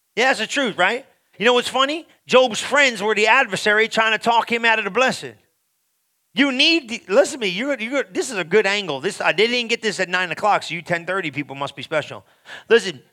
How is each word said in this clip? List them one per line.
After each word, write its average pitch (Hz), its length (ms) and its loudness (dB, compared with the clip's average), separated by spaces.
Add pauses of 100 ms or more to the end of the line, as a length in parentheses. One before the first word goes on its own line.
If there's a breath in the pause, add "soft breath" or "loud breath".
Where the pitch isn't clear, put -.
(160)
Yeah, 233 100 2
that's 262 140 2
the 220 60 -4
truth, 240 300 -2
right? 202 300 0 (320)
You 208 80 0
know 247 80 6
what's 240 140 0
funny? 277 380 -2 (220 soft breath)
Job's 247 320 4
friends 247 420 0
were 214 120 0
the 208 120 2
adversary 220 640 2
trying 220 240 0
to 208 60 0
talk 233 320 0
him 233 140 -2
out 226 140 4
of 214 60 -2
the 196 60 -4
blessing. 180 440 -2 (960)
You 269 200 0
need, 294 360 2
to, 214 240 -10
listen 277 280 2
to 214 60 -4
me, - 20 -2
you're, 240 300 -4
you're, 240 260 -4
this 262 260 -6
is 214 80 -8
a 175 60 -2
good 196 240 4
angle. 190 320 -2
This, 190 200 -6
I 165 120 2
didn't 233 340 0
get 226 160 -4
this 190 160 -4
at 185 100 -2
nine 180 220 -2
o'clock, 180 320 0
so 151 120 -10
you 170 60 -8
ten 170 240 -4
thirty 180 280 -4
people 139 240 -8
must 139 180 -6
be 135 80 -14
special. 135 420 -6 (440 loud breath)
Listen, 190 340 2 (100)